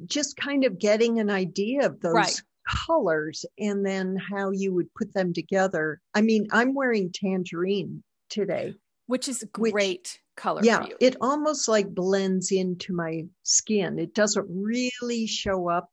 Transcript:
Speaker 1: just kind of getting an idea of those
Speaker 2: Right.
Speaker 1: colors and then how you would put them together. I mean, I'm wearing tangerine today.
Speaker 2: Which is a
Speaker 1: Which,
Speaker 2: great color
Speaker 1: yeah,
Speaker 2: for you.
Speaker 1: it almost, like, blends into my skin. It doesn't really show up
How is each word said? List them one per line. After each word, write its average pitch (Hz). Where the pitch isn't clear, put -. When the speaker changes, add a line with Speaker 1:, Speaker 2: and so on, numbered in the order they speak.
Speaker 1:
just 285
kind 277
of 190
getting 226
an 208
idea 208
of 147
those 170
Speaker 2:
Right. 196
Speaker 1:
colors 160
and 202
then 190
how 190
you 196
would 170
put -
them 185
together. 175
I 214
mean, 214
I'm 247
wearing 233
tangerine 180
today. 180
Speaker 2:
Which 254
is 233
a -
Speaker 1:
Which, 220
Speaker 2:
great 196
color 165
Speaker 1:
yeah, 220
Speaker 2:
for -
you. -
Speaker 1:
it 254
almost, 294
like, 208
blends 190
into 185
my 165
skin. 165
It 170
doesn't 208
really 233
show 185
up 175